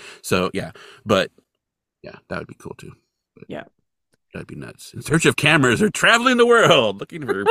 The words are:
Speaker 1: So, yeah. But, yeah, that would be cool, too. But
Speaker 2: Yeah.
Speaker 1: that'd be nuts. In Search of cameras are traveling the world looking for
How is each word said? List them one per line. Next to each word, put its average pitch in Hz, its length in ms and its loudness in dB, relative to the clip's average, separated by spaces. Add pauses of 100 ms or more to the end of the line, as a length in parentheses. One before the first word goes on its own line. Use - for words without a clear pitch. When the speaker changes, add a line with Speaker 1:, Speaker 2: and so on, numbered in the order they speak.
(200)
Speaker 1:
So, 92 320 -2
yeah. 92 200 -8 (340)
But, 98 240 0 (720)
yeah, - 140 -20 (120)
that 90 100 -8
would - 100 -14
be - 100 -20
cool, - 180 -16
too. - 160 -20 (420)
But - 140 -20
Speaker 2:
Yeah. - 160 -16 (680)
Speaker 1:
that'd - 140 -16
be - 80 -18
nuts. - 360 -20
In - 80 -18
Search 160 240 -2
of 143 120 2
cameras 143 440 2
are 214 80 2
traveling 233 480 2
the 233 100 6
world 151 540 4
looking 160 240 -12
for 101 260 -4